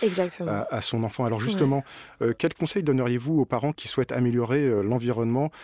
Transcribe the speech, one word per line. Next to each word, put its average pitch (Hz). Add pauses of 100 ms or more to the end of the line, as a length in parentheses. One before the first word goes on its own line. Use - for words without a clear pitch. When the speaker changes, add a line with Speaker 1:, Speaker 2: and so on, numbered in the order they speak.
Speaker 1:
Exactement. 180
Speaker 2:
à, 104
à 113
son 113
enfant. 117
Alors 110
Speaker 1:
Ouais. 113
Speaker 2:
justement, 139 (380)
euh, 117
quels 165
conseils 175
donneriez-vous 131
aux 120
parents 135
qui -
souhaitent -
améliorer, 123
euh, 113
l'environnement 117 (120)